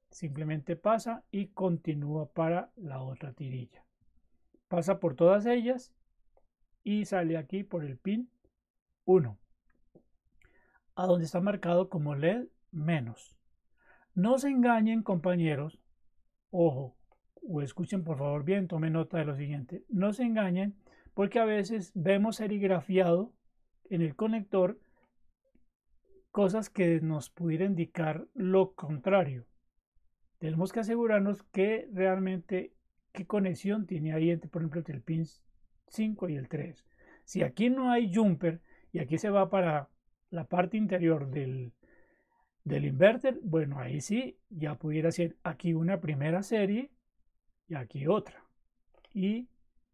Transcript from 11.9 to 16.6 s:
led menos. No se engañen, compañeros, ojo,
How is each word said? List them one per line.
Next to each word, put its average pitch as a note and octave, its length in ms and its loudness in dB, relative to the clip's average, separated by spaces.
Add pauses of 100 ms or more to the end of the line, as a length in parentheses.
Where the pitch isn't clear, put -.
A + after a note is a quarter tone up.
led F#3 340 0 (220)
menos. D3+ 680 -4 (760)
No A3 240 4
se C#4 100 0
engañen, A3+ 540 4
compañeros, D#3+ 760 0 (720)
ojo, C#3 460 2 (460)